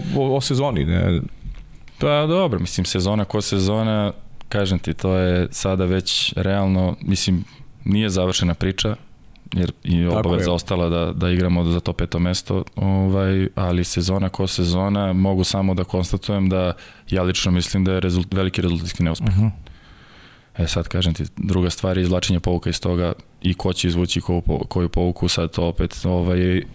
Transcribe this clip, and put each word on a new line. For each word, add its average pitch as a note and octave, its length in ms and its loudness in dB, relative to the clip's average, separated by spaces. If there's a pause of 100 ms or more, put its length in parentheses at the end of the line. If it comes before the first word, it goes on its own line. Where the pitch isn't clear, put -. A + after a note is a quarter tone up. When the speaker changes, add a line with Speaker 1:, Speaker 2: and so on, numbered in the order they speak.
(140)
Speaker 1:
o, C3+ 220 2
o C#3 40 0
sezoni, C3 440 0
ne? F2 360 2 (760)
Speaker 2:
Pa D3 280 2
dobro, D#3+ 320 2
mislim, F2 260 -2
sezona G2 400 0
ko G#2 180 -2
sezona, G#2 720 0 (360)
kažem F#2+ 300 0
ti, D#2+ 160 -4
to F#2+ 180 0
je F2+ 380 2
sada F#2+ 340 0
već F#2 500 0
realno, F#2+ 680 2
mislim, F#2 440 0 (400)
nije G#2 260 2
završena F2+ 440 0
priča, F#2+ 420 -2 (560)
jer F2 200 0 (120)
i E2+ 200 2
Speaker 1:
Tako F2 140 2
Speaker 2:
obaveza F2 320 0
Speaker 1:
je. F2 40 2
Speaker 2:
ostala F2 340 0
da, E2+ 260 0
da F2 160 0
igramo F2+ 340 2
za E2+ 160 2
to F2+ 120 -4
peto E2+ 260 -2
mesto, F#2 460 -2 (120)
ovaj, F#2+ 760 2
ali F2+ 300 0
sezona F#2 440 0
ko F#2+ 180 -2
sezona, F#2+ 680 0
mogu F#2+ 320 2
samo G2 300 0
da F2+ 100 0
konstatujem F#2+ 640 0
da F#2 240 2 (360)
ja F#2 140 0
lično F2+ 300 0
mislim F2+ 320 2
da F#2+ 80 2
je F#2 80 0
rezult-, F2+ 320 2
veliki F#2+ 300 0
rezultatski E2+ 400 -2
neuspeh. E2 280 0
Speaker 1:
Mhm. G2 160 4 (1080)
Speaker 2:
E F2+ 120 0
sad, E2+ 220 -2
kažem F2+ 260 0
ti, F2+ 100 -4 (120)
druga F2+ 340 0
stvar F#2 280 -2
je F#2 40 2
izvlačenje F2+ 380 2
pouka F2 300 0
iz E2+ 100 -4
toga F2 320 0 (300)
i F2+ 120 0
ko - 180 -2
će - 160 0
izvući F2 320 0
koju F2 200 0
po-, D#2+ 200 0
koju F2 280 -2
pouku, F2+ 400 0
sad E2+ 220 0
to - 140 -2
opet, E2+ 400 -2
ovaj, F2+ 580 2 (120)